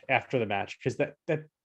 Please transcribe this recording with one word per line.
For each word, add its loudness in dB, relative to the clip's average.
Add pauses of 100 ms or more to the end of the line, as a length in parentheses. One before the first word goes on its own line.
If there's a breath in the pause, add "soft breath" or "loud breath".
after 2
the 2
match, -4
'cause 0
that, 0 (140)
that, 0 (220)